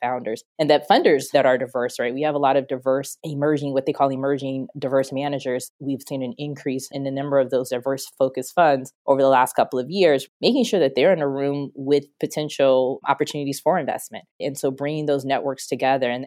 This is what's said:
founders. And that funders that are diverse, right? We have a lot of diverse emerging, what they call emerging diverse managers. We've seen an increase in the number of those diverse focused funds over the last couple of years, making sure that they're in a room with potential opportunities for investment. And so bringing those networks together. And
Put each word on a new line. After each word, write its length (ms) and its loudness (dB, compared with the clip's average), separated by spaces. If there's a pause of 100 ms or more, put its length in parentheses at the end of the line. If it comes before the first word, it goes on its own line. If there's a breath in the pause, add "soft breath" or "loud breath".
founders. 400 -4 (160)
And 100 0
that 180 4
funders 440 2
that 160 4
are 100 4
diverse, 420 -4
right? 140 -2
We 100 -6
have 120 0
a 40 -2
lot 200 4
of 100 -2
diverse 540 -2
emerging, 500 0
what 140 0
they 80 0
call 180 2
emerging 540 -4 (120)
diverse 340 0
managers. 580 -4 (100)
We've 260 -6
seen 160 -6
an 140 -8
increase 560 -6
in 120 -6
the 60 -6
number 280 -2
of 100 2
those 220 -2
diverse 360 -4 (120)
focused 360 -2
funds 380 2 (140)
over 160 4
the 60 6
last 280 4
couple 220 0
of 100 -4
years, 400 4 (140)
making 220 4
sure 160 2
that 140 4
they're 200 4
in 80 0
a 60 0
room 460 -2
with 300 2 (160)
potential 880 2
opportunities 520 -2
for 180 2
investment. 480 -6 (140)
And 180 -6
so 120 -2
bringing 360 -4
those 180 -6
networks 420 -4
together. 440 0
And 160 -6